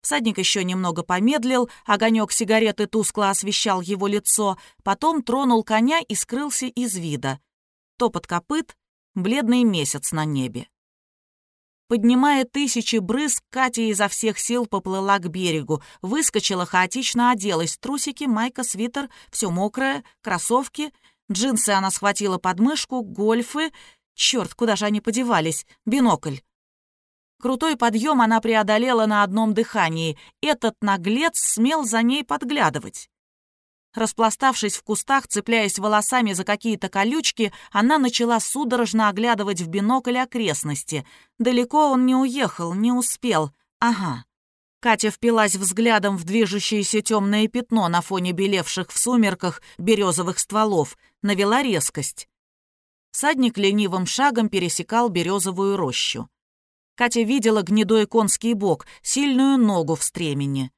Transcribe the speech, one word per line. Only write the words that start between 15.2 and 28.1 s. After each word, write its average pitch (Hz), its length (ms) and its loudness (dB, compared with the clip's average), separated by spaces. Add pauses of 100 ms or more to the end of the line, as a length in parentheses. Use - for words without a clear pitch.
берегу, 156 540 -2 (180)
выскочила, 196 680 -2
хаотично 240 640 0
оделась, 185 460 -2
трусики, 285 480 -6
майка, 247 400 -2
свитер, 240 440 -6 (220)
все 208 200 -4
мокрое, 254 520 -2 (180)
кроссовки, 247 720 -4 (380)
джинсы 220 400 0
она 190 220 2
схватила 202 460 -2
под 185 200 -2
мышку, 254 440 0
гольфы, 233 680 -2 (440)
черт, - 400 -2
куда 226 200 0
же 208 120 -2
они 208 140 0
подевались, 202 640 0 (220)
бинокль. 214 520 0 (1040)
Крутой 262 340 0
подъем 240 460 2